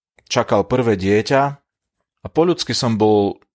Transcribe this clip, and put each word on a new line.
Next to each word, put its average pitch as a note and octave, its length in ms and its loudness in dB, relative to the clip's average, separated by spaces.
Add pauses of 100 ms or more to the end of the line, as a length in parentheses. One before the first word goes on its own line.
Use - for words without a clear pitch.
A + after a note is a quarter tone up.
(280)
čakal A2 400 0
prvé A#2 320 0
dieťa A2 420 0 (800)
a - 40 -12
po D#3 160 0
ľudsky D#3+ 320 -2
som A2+ 240 -2
bol G#2 400 2 (140)